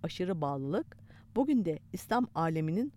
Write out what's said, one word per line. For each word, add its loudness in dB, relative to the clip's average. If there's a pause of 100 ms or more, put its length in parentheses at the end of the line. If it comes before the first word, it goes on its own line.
aşırı -2
bağlılık, -2 (380)
bugün 4
de -2 (140)
İslam 0
aleminin 0